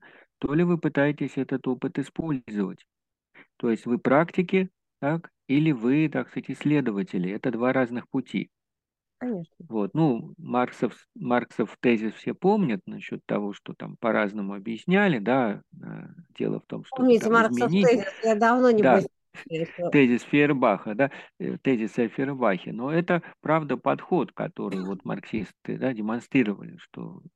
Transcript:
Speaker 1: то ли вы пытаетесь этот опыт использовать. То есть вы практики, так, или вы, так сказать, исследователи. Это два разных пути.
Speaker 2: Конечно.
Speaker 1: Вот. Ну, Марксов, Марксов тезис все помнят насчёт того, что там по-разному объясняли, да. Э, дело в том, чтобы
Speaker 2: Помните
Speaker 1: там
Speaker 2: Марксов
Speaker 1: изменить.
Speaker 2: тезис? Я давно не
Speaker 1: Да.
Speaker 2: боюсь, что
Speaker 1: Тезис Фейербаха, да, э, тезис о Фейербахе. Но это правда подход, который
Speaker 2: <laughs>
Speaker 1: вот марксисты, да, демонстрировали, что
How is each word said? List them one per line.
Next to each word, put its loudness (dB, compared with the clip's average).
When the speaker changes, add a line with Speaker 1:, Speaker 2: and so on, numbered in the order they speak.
Speaker 1:
то -4
ли 4
вы 2
пытаетесь 0
этот -4
опыт -4
использовать. -6
То 0
есть -2
вы 0
практики, 2
так, -4
или 4
вы, 2
так -4
сказать, -8
исследователи. -2
Это -4
два 0
разных -2
пути. -4
Speaker 2:
Конечно. -8
Speaker 1:
Вот. -4
Ну, 0
Марксов, -4
Марксов -2
тезис 2
все -8
помнят 0
насчёт -12
того, -4
что -16
там -14
по-разному -2
объясняли, 0
да. 0
Э, -14
дело -4
в -16
том, -12
чтобы 0
Speaker 2:
Помните 4
Speaker 1:
там 6
Speaker 2:
Марксов 2
Speaker 1:
изменить. 4
Speaker 2:
тезис? 4
Я 2
давно 4
не 4
Speaker 1:
Да. -
Speaker 2:
боюсь, 6
что -4
Speaker 1:
Тезис 6
Фейербаха, 2
да, 2
э, -6
тезис 0
о 0
Фейербахе. -2
Но -6
это 0
правда 0
подход, -2
который -6
Speaker 2:
<laughs> -
Speaker 1:
вот -8
марксисты, -8
да, -2
демонстрировали, -2
что -16